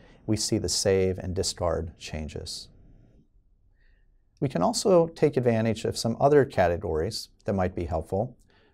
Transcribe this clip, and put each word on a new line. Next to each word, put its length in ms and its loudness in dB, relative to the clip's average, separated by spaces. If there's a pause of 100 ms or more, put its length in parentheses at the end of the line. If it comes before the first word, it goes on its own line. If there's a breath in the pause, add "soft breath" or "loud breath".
(240 loud breath)
we 120 0
see 220 -2
the 100 -2
save 500 2
and 160 -8
discard 640 -4
changes. 720 -12 (1700)
We 100 0
can 140 -2
also 460 4
take 280 0
advantage 480 2
of 140 -2
some 220 -2
other 240 6
categories 840 -2 (140)
that 100 -4
might 200 -2
be 120 -6
helpful. 520 -4 (360 soft breath)